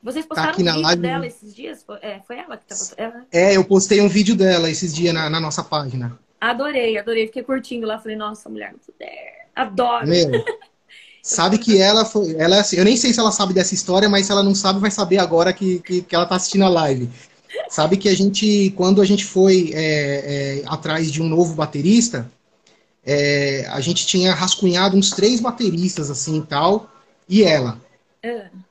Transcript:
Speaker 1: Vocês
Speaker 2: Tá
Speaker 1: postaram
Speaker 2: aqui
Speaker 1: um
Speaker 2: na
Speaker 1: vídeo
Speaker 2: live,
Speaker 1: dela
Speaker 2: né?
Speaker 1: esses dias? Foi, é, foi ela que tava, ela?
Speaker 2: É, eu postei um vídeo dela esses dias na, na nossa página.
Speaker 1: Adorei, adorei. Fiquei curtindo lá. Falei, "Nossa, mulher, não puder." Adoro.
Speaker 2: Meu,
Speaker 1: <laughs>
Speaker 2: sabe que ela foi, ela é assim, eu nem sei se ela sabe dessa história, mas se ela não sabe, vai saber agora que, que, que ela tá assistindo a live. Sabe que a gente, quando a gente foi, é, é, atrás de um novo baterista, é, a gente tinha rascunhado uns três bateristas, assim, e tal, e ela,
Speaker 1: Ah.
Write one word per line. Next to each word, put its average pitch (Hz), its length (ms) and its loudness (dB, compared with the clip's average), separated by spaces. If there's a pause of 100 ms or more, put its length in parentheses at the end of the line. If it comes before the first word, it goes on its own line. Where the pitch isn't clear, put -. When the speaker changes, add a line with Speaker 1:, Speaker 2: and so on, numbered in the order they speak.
Speaker 1:
Vocês 262 240 -8
Speaker 2:
Tá - 40 -20
Speaker 1:
postaram 311 240 -4
Speaker 2:
aqui 196 100 -4
Speaker 1:
um - 20 0
Speaker 2:
na 165 60 0
Speaker 1:
vídeo 156 160 -2
Speaker 2:
live, 175 160 0
Speaker 1:
dela - 160 -4
Speaker 2:
né? - 80 -8
Speaker 1:
esses 208 260 -20
dias? - 300 -16
Foi, 202 180 -20
é, 202 240 -16
foi 240 140 -18
ela 269 180 -18
que - 80 -20
tava, - 160 -12 (160)
ela? 233 340 -10
Speaker 2:
É, 185 240 4
eu 190 80 6
postei 196 380 4
um 208 80 6
vídeo 202 260 2
dela 180 320 4
esses 160 240 -4
dias 170 220 0
na, 160 160 -2
na 160 100 -2
nossa 160 240 -6
página. 127 540 -6 (220)
Speaker 1:
Adorei, 240 580 -2
adorei. 220 300 -2
Fiquei 247 160 -10
curtindo 254 420 -8
lá. 214 140 -6
Falei, 220 180 -12
"Nossa, 214 320 -10
mulher, - 220 -14
não - 80 -20
puder." - 640 -20 (120)
Adoro. 240 540 -2
Speaker 2:
Meu, 330 240 2
Speaker 1:
<laughs> - 880 -10
Speaker 2:
sabe 190 380 0
que 226 200 4
ela 208 260 4
foi, 202 320 -2
ela 165 180 4
é 208 60 6
assim, 196 160 -2
eu 185 80 4
nem 233 100 6
sei 240 180 0
se 226 60 -2
ela 226 140 2
sabe 190 200 -2
dessa 180 220 0
história, 190 340 0
mas 196 180 2
se 202 40 -4
ela 202 100 2
não 196 140 2
sabe, 196 240 0
vai 202 100 0
saber 196 300 0
agora 170 340 2
que, 185 280 -2
que, 180 200 -4
que 175 140 -6
ela 170 100 2
tá 185 120 -2
assistindo 196 260 0
a 190 60 4
live. 139 400 0 (600)
Sabe 160 280 0
que 196 100 0
a 190 80 4
gente, 196 640 2
quando 190 240 4
a 196 40 6
gente 196 200 0
foi, 185 480 4
é, 143 880 -4
é, - 60 -10
atrás 160 440 -4
de 151 100 -4
um 165 60 -2
novo 165 260 2
baterista, 151 760 0 (760)
é, 143 640 -2
a 139 120 -8
gente 175 260 -2
tinha 185 260 2
rascunhado 185 640 0
uns 196 160 2
três 233 300 2
bateristas, 185 680 -4
assim, 156 300 -4
e 151 40 -8
tal, 165 460 -2 (380)
e 202 160 6
ela, 139 340 2 (460)
Speaker 1:
Ah. 226 260 -10 (220)